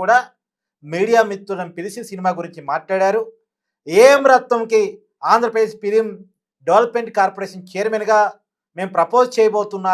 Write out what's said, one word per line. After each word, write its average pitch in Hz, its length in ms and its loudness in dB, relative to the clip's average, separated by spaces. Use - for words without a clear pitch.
కూడా 196 160 2
మీడియా 208 460 0
మిత్రులను 196 480 -10
పిలిచి 202 320 -12
సినిమా 185 200 -4
గురించి 170 200 -16
మాట్లాడారు. 190 500 -2
ఏఎం 277 320 6
రత్నంకి 226 500 0
ఆంధ్రప్రదేశ్ 220 500 0
ఫిలిం 214 260 -2
డెవలప్‌మెంట్ 233 520 0
కార్పొరేషన్ 190 540 -4
చైర్మన్గా 214 480 0
మేము 185 220 -8
ప్రపోజ్ 247 300 2
చేయబోతున్నా 208 560 0